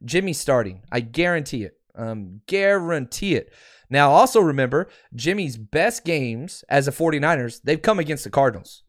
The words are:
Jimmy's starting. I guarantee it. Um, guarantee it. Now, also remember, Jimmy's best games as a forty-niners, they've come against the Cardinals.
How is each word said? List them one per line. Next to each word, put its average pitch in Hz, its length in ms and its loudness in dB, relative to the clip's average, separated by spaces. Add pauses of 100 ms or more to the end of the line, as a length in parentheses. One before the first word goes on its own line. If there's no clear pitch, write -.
Jimmy's 170 360 -2
starting. 107 520 -2
I 120 100 -2
guarantee 143 640 -4
it. 92 100 -12 (220)
Um, 107 520 -12
guarantee 185 880 0
it. - 180 -4 (360)
Now, 139 200 4
also 220 300 6
remember, 139 500 2 (240)
Jimmy's 143 440 -4
best 156 460 -2
games 135 640 -4
as 139 200 2
a 135 40 0
forty-niners, 156 680 0
they've 156 220 -2
come 214 180 2
against 151 240 -6
the 101 80 -14
Cardinals. 123 580 0